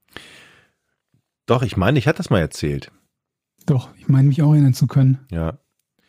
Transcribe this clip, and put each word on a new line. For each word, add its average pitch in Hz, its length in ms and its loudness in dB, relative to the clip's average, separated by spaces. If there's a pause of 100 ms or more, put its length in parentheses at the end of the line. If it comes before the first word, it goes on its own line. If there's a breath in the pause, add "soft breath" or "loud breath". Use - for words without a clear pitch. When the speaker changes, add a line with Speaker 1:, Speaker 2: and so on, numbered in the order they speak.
(1500 loud breath)
Speaker 1:
Doch, 123 160 0
ich 120 140 -6
meine, 120 220 0
ich 131 80 -2
hatte 160 120 -2
das 175 120 -8
mal 101 100 2
erzählt. 73 520 -6 (760)
Speaker 2:
Doch, 131 320 -2
ich - 100 -20
meine, 135 200 4
mich 143 140 0
auch 147 100 4
erinnern 143 220 4
zu 139 120 -2
können. 131 440 0
Speaker 1:
Ja. 82 280 -6 (500)